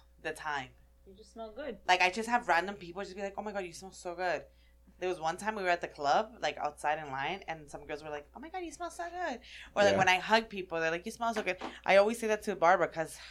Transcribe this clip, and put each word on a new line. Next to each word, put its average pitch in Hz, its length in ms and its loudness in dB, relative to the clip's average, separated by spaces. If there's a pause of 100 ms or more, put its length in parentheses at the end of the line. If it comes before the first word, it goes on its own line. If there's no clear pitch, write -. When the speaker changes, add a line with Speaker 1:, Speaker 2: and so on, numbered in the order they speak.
(220)
Speaker 1:
the 156 100 -4
time. 143 380 -6 (360)
Speaker 2:
You 196 80 -20
just - 180 -20
smell 226 220 -14
good. 254 320 -10
Speaker 1:
Like, 180 160 6
I 180 80 4
just 220 180 -4
have 240 200 2
random 180 260 2
people 185 300 -12
just 180 100 -12
be 202 80 -10
like, 196 160 -6
"Oh 214 40 -6
my 208 100 -8
God, 196 120 -6
you 170 80 -12
smell 185 200 -16
so 175 240 -10
good." 170 260 -2 (560)
There 180 100 -4
was 170 120 -4
one 160 160 -2
time 202 180 -4
we 208 80 -6
were 185 60 0
at 175 120 2
the 160 80 -4
club, 165 440 2 (100)
like, 151 160 -2
outside 151 400 -2
in 151 140 -10
line, 147 340 -4
and 156 240 -10
some 147 160 -14
girls 147 160 -8
were 156 80 -12
like, 147 160 -8 (100)
"Oh - 40 -12
my 302 100 -14
God, 370 140 -10
you 320 80 -10
smell 339 180 -10
so 339 180 -10
good." 349 300 -6 (380)
Or, 202 80 6
like, 202 80 8
Speaker 3:
Yeah. 196 60 4
Speaker 1:
when 185 100 6
I 185 100 6
hug 220 320 2
people, 180 300 -4
they're 160 100 2
like, 170 160 -4
"You 226 60 -6
smell 233 200 -2
so 208 100 -2
good." 180 140 -2 (300)
I 185 100 8
always 214 220 8
say 226 80 -4
that 214 160 0
to 196 140 -2
Barbara 165 320 6
'cause 160 280 -6 (140)